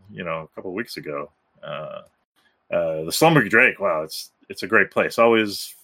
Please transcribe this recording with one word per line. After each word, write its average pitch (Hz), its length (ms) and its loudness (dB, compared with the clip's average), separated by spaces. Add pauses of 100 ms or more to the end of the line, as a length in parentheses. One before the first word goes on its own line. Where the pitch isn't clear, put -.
(120)
you 101 120 -12
know, 82 280 -8
a - 40 -20
couple 95 160 -12
weeks 107 260 -8
ago. 73 340 -10 (320)
Uh, 76 380 -12 (680)
uh, 80 340 -2
the 82 60 -6
Slumbering 151 380 4
Drake, 113 300 4
wow, 85 240 0
it's, - 260 -12 (200)
it's - 140 -12
a 98 40 -8
great 98 240 4
place. - 260 -2
Always 110 560 2 (100)